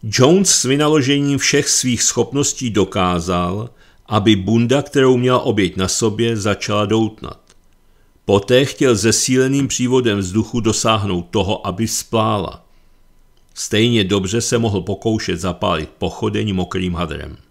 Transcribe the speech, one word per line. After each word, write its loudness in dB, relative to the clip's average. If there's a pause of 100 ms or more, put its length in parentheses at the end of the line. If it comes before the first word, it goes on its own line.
Jones 4
s 2
vynaložením 2
všech 0
svých 0
schopností -2
dokázal, -2 (360)
aby 4
bunda, 2
kterou 2
měla 2
oběť 0
na -2
sobě, -2
začala -2
doutnat. -2 (880)
Poté 4
chtěl 2
zesíleným 2
přívodem 0
vzduchu -2
dosáhnout 0 (100)
toho, -2
aby -4
vzplála. -4 (880)
Stejně 0
dobře -2
se -2
mohl 0
pokoušet -4
zapálit -4
pochodeň -4
mokrým -4
hadrem. -8 (140)